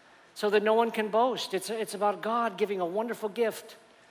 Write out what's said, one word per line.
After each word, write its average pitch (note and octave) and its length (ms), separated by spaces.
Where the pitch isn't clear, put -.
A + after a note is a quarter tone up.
so G#3 160
that G3+ 120
no A3 120
one A#3 160
can G#3+ 180
boast. A3 460
It's, F#3 160
it's G#3+ 240
about G3+ 260
God A3+ 380
giving G3 240
a F3 40
wonderful G#3+ 440
gift. A3 460